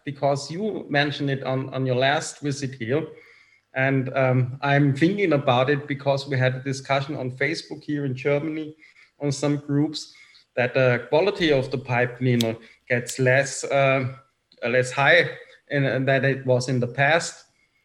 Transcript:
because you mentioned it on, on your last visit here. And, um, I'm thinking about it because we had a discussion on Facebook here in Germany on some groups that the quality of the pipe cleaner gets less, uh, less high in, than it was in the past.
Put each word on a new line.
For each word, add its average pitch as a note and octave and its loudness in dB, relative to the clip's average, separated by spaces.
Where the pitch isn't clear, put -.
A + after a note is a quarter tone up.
because C#3+ -2
you F#3 -6
mentioned C#3+ 0
it C3+ -4
on, C3+ -4
on C3 -2
your B2+ 0
last C3+ 0
visit C#3 -4
here. C3+ -2
And, C3 0
um, B2+ 2
I'm C#3+ 4
thinking F#3 2
about C3+ 2
it C#3+ 0
because C#3 -2
we C#3 -4
had B2+ 2
a C3 -8
discussion C#3 -4
on B2+ -6
Facebook D3 -4
here C#3+ -4
in B2+ -4
Germany D3+ -2
on C#3+ -2
some C#3+ 0
groups D3 -2
that A#2+ 0
the B2 2
quality E3+ 2
of C3 2
the C3+ -4
pipe B2 -2
cleaner A#2 2
gets A#2+ -4
less, C3 2
uh, C3+ 0
less B2+ 0
high D3+ 4
in, C3+ 0
than C3 2
it C3+ 0
was B2+ 2
in B2+ 0
the A#2 -2
past. D3 0